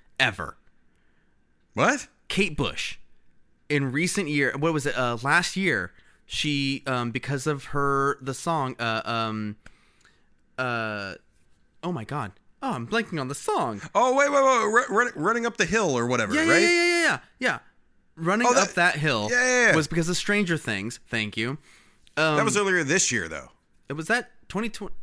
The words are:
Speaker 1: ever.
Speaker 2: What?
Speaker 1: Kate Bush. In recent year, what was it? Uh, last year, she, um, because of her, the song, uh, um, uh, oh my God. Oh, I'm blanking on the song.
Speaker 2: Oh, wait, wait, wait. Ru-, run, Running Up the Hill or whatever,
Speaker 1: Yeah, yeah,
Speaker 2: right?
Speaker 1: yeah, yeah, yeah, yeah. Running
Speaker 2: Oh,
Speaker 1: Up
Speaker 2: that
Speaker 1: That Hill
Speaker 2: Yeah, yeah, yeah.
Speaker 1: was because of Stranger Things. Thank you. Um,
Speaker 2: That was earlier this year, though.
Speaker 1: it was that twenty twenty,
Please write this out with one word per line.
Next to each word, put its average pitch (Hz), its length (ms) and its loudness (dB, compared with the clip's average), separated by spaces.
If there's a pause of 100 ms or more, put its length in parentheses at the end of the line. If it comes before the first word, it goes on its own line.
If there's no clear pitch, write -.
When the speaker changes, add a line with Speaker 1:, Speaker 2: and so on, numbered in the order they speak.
(200)
Speaker 1:
ever. 101 380 -2 (1160)
Speaker 2:
What? 247 340 0 (200)
Speaker 1:
Kate 190 280 -2
Bush. - 420 -4 (720)
In 139 220 0
recent 165 380 -2
year, 143 280 0
what 160 160 0
was 143 120 -2
it? 135 120 -2
Uh, 120 260 -2
last 165 320 0
year, 135 360 -2 (340)
she, 139 600 -2
um, 123 260 -4
because 131 360 -6
of 143 180 -4
her, 139 560 0
the 131 120 -8
song, 143 460 -4
uh, 113 260 -2
um, 107 500 -4 (1000)
uh, 110 580 -6 (680)
oh 175 80 -4
my 127 120 -4
God. 117 280 -6 (300)
Oh, 269 120 -4
I'm 120 140 -6
blanking 214 320 -4
on 131 80 -4
the 143 80 -8
song. 143 460 -4 (120)
Speaker 2:
Oh, 254 220 4
wait, 285 160 4
wait, 277 120 4
wait. 240 460 4
Ru-, 202 80 -2
run, 240 180 2
Running 226 300 0
Up 226 120 -4
the 196 80 2
Hill 170 320 2
or 120 100 2
whatever, 120 260 2
Speaker 1:
Yeah, 311 100 2
yeah, 330 80 4
Speaker 2:
right? 339 100 8
Speaker 1:
yeah, 349 80 6
yeah, 349 340 4
yeah, 233 160 2 (200)
yeah. 196 200 -2 (560)
Running 196 320 2
Speaker 2:
Oh, 247 40 6
Speaker 1:
Up 202 180 4
Speaker 2:
that - 60 -14
Speaker 1:
That 175 200 2
Hill 135 360 0
Speaker 2:
Yeah, 247 120 2
yeah, 247 260 4
yeah. 160 60 6
Speaker 1:
was 156 120 2
because 165 200 0
of 175 80 -2
Stranger 202 420 0
Things. 107 500 -6
Thank 107 280 -4
you. 120 220 -4 (580)
Um, 156 220 4
Speaker 2:
That 214 80 4
was 220 100 2
earlier 190 280 2
this 156 280 2
year, 98 160 -2
though. 71 220 -10 (400)
Speaker 1:
it 135 40 -8
was 156 140 -8
that 233 240 -2 (160)
twenty 214 220 -4
twenty, - 340 -8